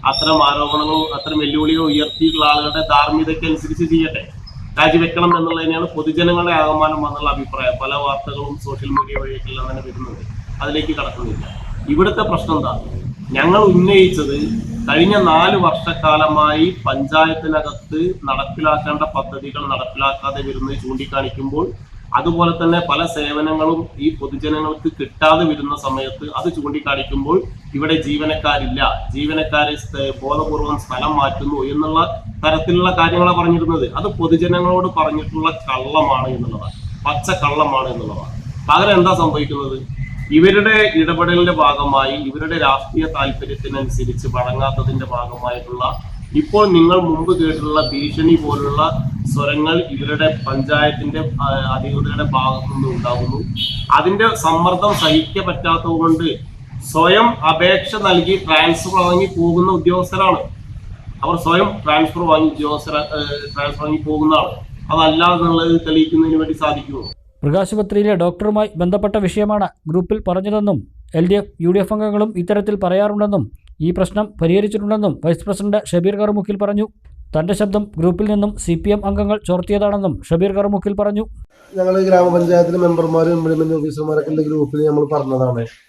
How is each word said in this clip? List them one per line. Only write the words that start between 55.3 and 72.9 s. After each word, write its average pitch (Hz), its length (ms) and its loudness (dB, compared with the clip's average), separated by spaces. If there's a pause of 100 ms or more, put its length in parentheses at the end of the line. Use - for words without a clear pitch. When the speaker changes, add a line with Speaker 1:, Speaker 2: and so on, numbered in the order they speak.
Speaker 1:
പറ്റാത്തതുകൊണ്ട് 165 800 0 (680)
സ്വയം 185 340 4 (240)
അപേക്ഷ 180 400 2 (160)
നൽകി 180 300 4 (100)
ട്രാൻസ്ഫർ 165 560 2
വാങ്ങി 180 240 4 (100)
പോകുന്ന 170 420 4
ഉദ്യോഗസ്ഥരാണ്. 180 600 2 (840)
അവർ 170 120 0 (100)
സ്വയം 185 220 4 (160)
ട്രാൻസ്ഫർ 156 460 0
വാങ്ങി 156 240 4
ഉദ്യോഗസ്ഥര-, 147 540 -4 (100)
ഏ, - 20 -2 (340)
ട്രാൻസ്ഫർ 143 300 -4
വാങ്ങി 151 240 -2
പോകുന്നതാണ്. 151 440 2 (400)
അതല്ല 160 320 4 (100)
എന്നുള്ളത് 165 400 2 (140)
തെളിയിക്കുന്നതിന് 160 540 4
വേണ്ടി 156 220 -4
സാധിക്കുമോ? 143 400 -4 (400)
Speaker 2:
മൃഗാശുപത്രിയിലെ 202 800 2
ഡോക്ടറുമായി 208 460 0 (120)
ബന്ധപ്പെട്ട 202 360 0 (100)
വിഷയമാണ് 208 400 0 (240)
ഗ്രൂപ്പിൽ 185 360 0
പറഞ്ഞതെന്നും 196 520 0 (400)
എൽ 165 120 4
ഡി 202 80 6
എഫ്, 202 120 -4 (140)
യു 170 100 4
ഡി 202 80 4
എഫ് 196 120 -2
അംഗങ്ങളും 214 360 0 (100)
ഇത്തരത്തിൽ 202 420 0
പറയാറുണ്ടെന്നും 202 600 2 (440)